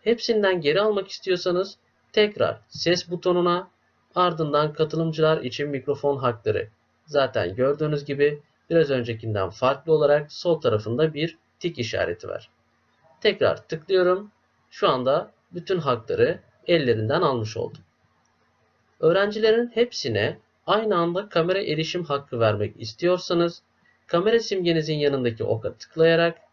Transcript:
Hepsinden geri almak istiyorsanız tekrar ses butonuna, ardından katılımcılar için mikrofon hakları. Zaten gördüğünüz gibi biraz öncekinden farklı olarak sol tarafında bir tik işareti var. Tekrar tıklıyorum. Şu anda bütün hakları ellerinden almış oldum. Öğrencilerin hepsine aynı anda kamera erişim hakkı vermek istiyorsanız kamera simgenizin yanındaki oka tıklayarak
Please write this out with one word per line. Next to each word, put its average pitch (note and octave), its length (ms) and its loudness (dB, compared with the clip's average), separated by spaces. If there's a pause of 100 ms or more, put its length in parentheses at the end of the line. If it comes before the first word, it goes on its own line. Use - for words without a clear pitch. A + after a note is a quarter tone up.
Hepsinden G#3 580 0
geri D3+ 200 2
almak G#3 260 0
istiyorsanız F3+ 680 -2 (360)
tekrar G#3 540 0
ses F3 440 -2
butonuna, F3 560 0 (480)
ardından D#3 580 0
katılımcılar D#3 680 0
için C#3+ 280 -6
mikrofon C#3+ 480 -2
hakları. A2 520 -2 (360)
Zaten A#2 500 -2
gördüğünüz D3 500 -2
gibi C#3+ 360 0 (280)
biraz D#3+ 200 2
öncekinden A2+ 600 -2
farklı C#3 440 0
olarak D3 380 2
sol E3 300 -2
tarafında B2 520 0
bir D#3 240 -6 (220)
tik E3+ 200 -8
işareti F2+ 480 -4
var. - 220 -12 (720)
Tekrar G3 460 0
tıklıyorum. F#3 640 0 (380)
Şu G3 200 0
anda C3+ 420 0 (200)
bütün F3 280 -4
hakları B2+ 600 0 (280)
ellerinden B2+ 540 2
almış A2+ 360 -2
oldum. - 240 -8 (1160)
Öğrencilerin G#3+ 720 2
hepsine C3+ 680 -2 (260)
aynı G#3 320 2
anda F3 320 -2
kamera F3 300 0
erişim D#3 440 -4
hakkı C#3 360 -6
vermek G#2 420 0
istiyorsanız E3+ 800 -2 (460)
kamera G#3 320 2
simgenizin E3+ 560 0
yanındaki C3+ 480 0
oka A2 300 -4
tıklayarak E3 640 2 (160)